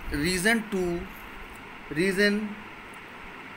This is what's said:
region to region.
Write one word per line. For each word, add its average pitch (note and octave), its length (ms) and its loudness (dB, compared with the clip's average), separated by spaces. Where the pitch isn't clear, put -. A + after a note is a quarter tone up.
region F3+ 480 4
to F#3+ 100 2
region. G3 440 6